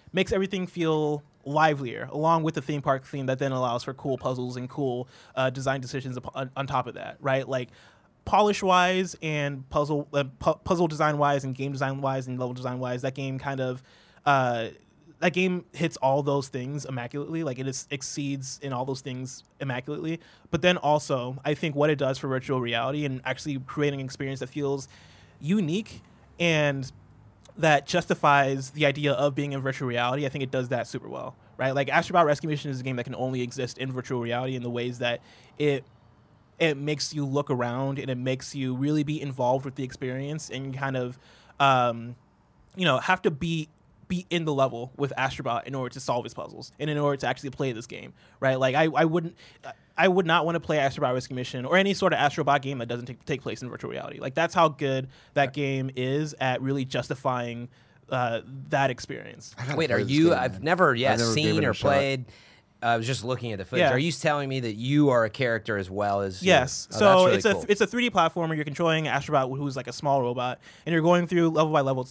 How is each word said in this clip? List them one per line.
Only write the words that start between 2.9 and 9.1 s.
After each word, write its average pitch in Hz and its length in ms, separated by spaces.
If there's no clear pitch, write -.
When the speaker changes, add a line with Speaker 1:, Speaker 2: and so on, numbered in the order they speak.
Speaker 1:
theme 135 220
that 131 120
then 139 140
allows 123 300
for 139 120
cool 135 220
puzzles 127 400
and 127 140
cool, 127 380
uh, 131 160
design 135 300
decisions 127 360
up-, - 180
on, 135 220
on 139 100
top 127 200
of 113 80
that, - 260
right? 135 280
Like, 127 200
polish-wise 185 960